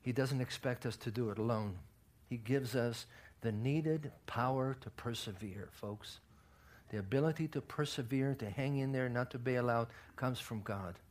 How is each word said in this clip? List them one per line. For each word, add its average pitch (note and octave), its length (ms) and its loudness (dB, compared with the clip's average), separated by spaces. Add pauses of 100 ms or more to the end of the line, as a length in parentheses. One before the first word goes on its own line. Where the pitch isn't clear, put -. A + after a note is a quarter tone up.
he B2+ 100 -2
doesn't C3 300 2
expect B2+ 440 -2
us A2+ 120 -2
to A#2+ 140 -4
do A#2 200 0
it G2 60 -4
alone. G#2+ 400 2 (520)
He B2 80 -4
gives B2+ 380 0
us A#2 300 2 (360)
the A2+ 100 2
needed D3+ 600 2 (140)
power C3 560 2
to - 100 -10
persevere, G#2 800 -6
folks. - 480 -8 (720)
The G#2+ 80 -4
ability D3 520 2
to C#3 120 -2
persevere, C3+ 760 0
to A2 140 -4
hang C#3 280 2
in C3+ 140 2
there, B2+ 180 2
not B2 220 2
to B2+ 80 -6
bail B2 300 2
out, A#2 200 4 (260)
comes B2+ 240 0
from A2 220 -4
God. G2 340 -2 (160)